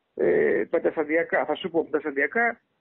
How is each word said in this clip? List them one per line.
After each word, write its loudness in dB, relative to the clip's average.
ε, 2
πεντασταδιακά, 0
θα -2
σου -6
πω, 0
πεντασταδιακά -2